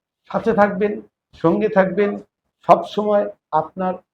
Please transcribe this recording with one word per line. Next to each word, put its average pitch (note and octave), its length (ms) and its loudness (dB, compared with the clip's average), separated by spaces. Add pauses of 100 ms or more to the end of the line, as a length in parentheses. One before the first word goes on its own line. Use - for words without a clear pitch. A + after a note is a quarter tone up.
(300)
সাথে - 240 -4
থাকবেন, G3+ 380 0 (500)
সঙ্গে G#3 260 2
থাকবেন, G3 420 0 (580)
সব F3 120 8 (140)
সময় G#3 300 0 (260)
আপনার F#3 440 -4 (200)